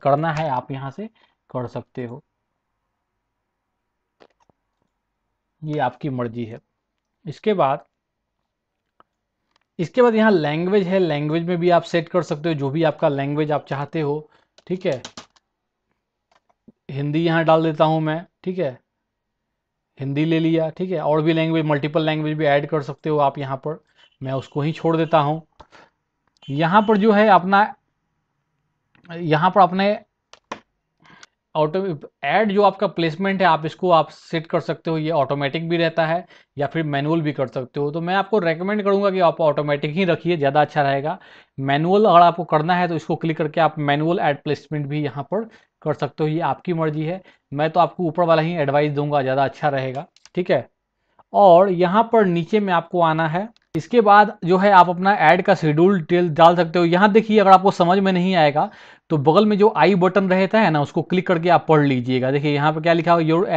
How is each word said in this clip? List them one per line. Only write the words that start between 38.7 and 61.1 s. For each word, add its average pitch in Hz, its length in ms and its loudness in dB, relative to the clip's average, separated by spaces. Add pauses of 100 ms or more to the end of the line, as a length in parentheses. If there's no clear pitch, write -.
करूँगा 196 280 0
कि 185 100 -4
आप 165 200 0
ऑटोमेटिक 147 500 -2
ही 185 140 -2
रखिए, 170 320 -2
ज़्यादा 143 240 2
अच्छा 147 220 -2
रहेगा। 139 340 -4 (400)
मैनुअल 160 480 0
अगर 175 160 8
आपको 170 240 4
करना 160 300 0
है 180 120 -2
तो 175 80 -6
इसको 156 220 -6
क्लिक 160 200 -6
करके 160 240 -2
आप 156 200 0
मैनुअल 151 400 0
ऐड 143 220 -2
प्लेसमेंट 151 440 -6
भी 151 160 -6
यहाँ 131 220 -8
पर 220 240 -6 (320)
कर 151 120 -4
सकते 156 300 -6
हो, 156 60 -2
ये 156 120 -4
आपकी 156 320 -4
मर्जी 156 300 -4
है। 180 180 -8 (300)
मैं 151 180 -2
तो 170 100 0
आपको 165 240 0
ऊपर 175 200 -2
वाला 165 180 2
ही 165 140 -4
एडवाइस 147 380 0
दूंगा, 147 280 -2
ज़्यादा 131 220 -2
अच्छा 147 260 -4
रहेगा, 135 360 -6 (300)
ठीक 180 160 -4
है। 131 160 0 (640)
और 196 380 8
यहाँ 180 400 0
पर 226 140 4
नीचे 175 340 0
में 196 140 -2
आपको 170 280 -2
आना 160 260 2
है। 180 200 -4 (280)
इसके 226 260 2
बाद 208 440 4
जो 180 120 4
है 202 140 4
आप 175 180 8
अपना 185 240 0 (100)
ऐड 175 200 4
का 196 120 2
शेड्यूल 165 440 2
डिटेल 175 320 0
डाल 170 240 6
सकते 170 240 0
हो। 175 60 2
यहाँ 175 260 2
देखिए, 214 280 2
अगर 196 120 6
आपको 190 220 6
समझ 180 260 2
में 190 140 0
नहीं 185 220 0
आएगा 156 340 2 (420)
तो 160 80 2
बगल 160 260 4
में 208 120 2
जो 208 200 4
आई 175 180 4
बटन 185 340 0
रहता 190 300 2
है 208 100 2
ना, 151 120 0
उसको 143 220 -2
क्लिक 180 240 -2